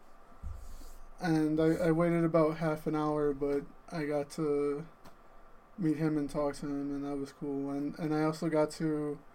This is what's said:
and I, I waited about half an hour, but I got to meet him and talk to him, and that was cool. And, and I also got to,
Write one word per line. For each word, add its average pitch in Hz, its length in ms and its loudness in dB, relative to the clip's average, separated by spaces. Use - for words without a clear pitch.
and 156 400 2
I, 160 260 4
I 165 40 6
waited 170 340 4
about 165 340 4
half 156 280 0
an 156 100 0
hour, 151 360 2
but 143 300 0
I 160 120 -4
got 143 280 -2
to 147 520 0
meet 156 180 2
him 151 200 0
and 143 140 0
talk 147 260 0
to 151 100 -8
him, 143 280 -4
and 139 100 -6
that 143 120 -4
was 139 160 -6
cool. 139 380 -4
And, 143 280 -4
and 151 160 0
I 151 100 2
also 160 240 0
got 151 240 4
to, 151 460 -2